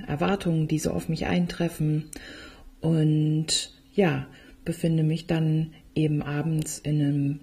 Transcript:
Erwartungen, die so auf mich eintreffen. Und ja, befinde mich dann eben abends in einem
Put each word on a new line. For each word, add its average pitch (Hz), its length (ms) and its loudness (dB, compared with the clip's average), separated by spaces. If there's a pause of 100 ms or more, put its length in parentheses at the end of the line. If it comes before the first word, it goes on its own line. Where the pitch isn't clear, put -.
Erwartungen, 165 600 0
die 156 120 0
so - 140 0
auf - 180 -4
mich 160 160 -2
eintreffen. 165 800 0 (720)
Und 156 960 2 (180)
ja, 147 360 2 (360)
befinde 165 380 0
mich 156 240 0
dann 160 480 0 (200)
eben 151 280 2
abends 156 560 -2
in 151 240 0
einem 143 400 0